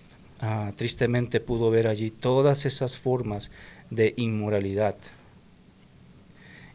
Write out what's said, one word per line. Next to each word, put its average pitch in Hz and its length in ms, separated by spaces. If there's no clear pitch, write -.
ah, 107 340
tristemente 120 640
pudo 117 320
ver 110 160
allí 110 240
todas 139 540
esas 127 320
formas 113 540
de 110 280
inmoralidad. 104 800